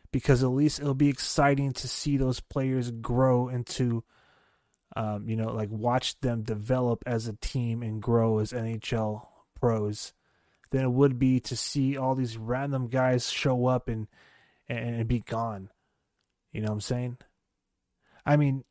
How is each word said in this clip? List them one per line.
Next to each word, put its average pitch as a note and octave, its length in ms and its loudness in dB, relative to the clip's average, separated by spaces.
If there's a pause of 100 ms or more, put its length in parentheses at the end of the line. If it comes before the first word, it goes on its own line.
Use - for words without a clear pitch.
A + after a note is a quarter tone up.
(100)
because C3 320 4
at C3 60 2
least C#3+ 320 2
it'll C#3+ 140 0
be C#3+ 140 4
exciting C#3 640 0
to - 120 -8
see C#3+ 300 -2
those B2+ 240 0
players C3 500 -2
grow B2 560 2
into, B2 560 -2 (920)
um, G#2+ 320 -4
you A2 80 0
know, A2+ 160 -2
like, G#2+ 180 -4
watch A#2+ 480 -2
them A#2 240 -2
develop A#2 640 0
as A#2 220 -2
a G#2 60 -6
team A#2 460 -4
and A2 220 -6
grow A2+ 380 4
as G#2+ 120 -2
N A#2 140 -4
H A2+ 260 -6
L G#2+ 380 -4 (300)
pros, G#2+ 520 0 (580)
than C3 120 2
it C3 80 2
would C3 280 4
be B2+ 220 4
to - 140 -8
see C#3 420 -2
all C3 200 0
these A#2+ 200 -2
random B2+ 520 -2
guys B2+ 420 2
show B2+ 360 0
up B2+ 220 2
and, A2 200 -4 (600)
and, A#2+ 280 -4
and A2+ 120 -2
be A#2+ 120 2
gone. A2 500 -6 (800)
You A2 100 -6
know G#2+ 60 -2
what G#2+ 60 -2
I'm G#2+ 60 -6
saying? B2 380 -6 (1120)
I D3 80 6
mean, C#3 340 2